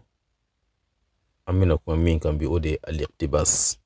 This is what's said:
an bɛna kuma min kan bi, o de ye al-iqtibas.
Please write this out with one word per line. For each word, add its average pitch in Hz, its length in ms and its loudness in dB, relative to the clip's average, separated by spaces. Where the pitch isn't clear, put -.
an 90 100 -2
bɛna 87 220 2
kuma 80 180 -4
min 82 240 2
kan 76 160 -2
bi, 76 80 -4
o 78 140 -2
de 78 100 -4
ye 73 160 -4
al-iqtibas. - 1000 0